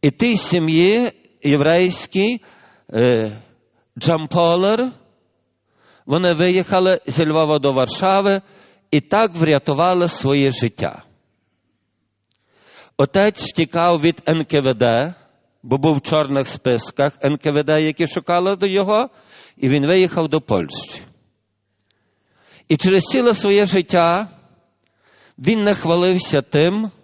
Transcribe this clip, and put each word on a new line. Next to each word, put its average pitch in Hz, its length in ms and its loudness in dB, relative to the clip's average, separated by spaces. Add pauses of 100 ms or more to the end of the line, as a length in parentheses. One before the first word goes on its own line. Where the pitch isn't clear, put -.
І 147 80 2
тій 233 260 -2
сім'ї 180 760 0 (300)
єврейській, 180 1000 0 (520)
е, 113 480 0 (560)
Джамполер, 175 920 0 (1120)
вони 175 280 0
виїхали 185 600 0 (120)
зі 139 180 0
Львова 151 340 0
до 139 140 0
Варшави 190 680 0 (480)
і 151 100 2
так 202 360 0
врятували 165 720 0
своє 139 440 0
життя. - 520 -6 (1900)
Отець 196 460 0
втікав 165 580 0
від 160 280 0
Н 160 160 0
К 147 160 -2
В 131 140 0
Д, 120 400 0 (480)
бо 131 160 -2
був 151 180 2
в 139 60 -4
чорних 139 460 -2
списках - 760 -4
Н 143 140 0
К 156 120 -4
В 147 140 0
Д, 156 160 0
які 156 260 -2
шукали 180 500 -2
до 190 100 -4
його, 202 440 0 (460)
і 135 120 -2
він 139 180 2
виїхав 175 420 2
до 156 120 -2
Польщі. - 640 -6 (1700)
І 156 80 2
через 185 260 2
ціле 240 320 0
своє 202 320 2
життя 180 600 0 (1120)
він 208 240 0
не 202 120 2
хвалився 175 680 0
тим 190 480 0 (140)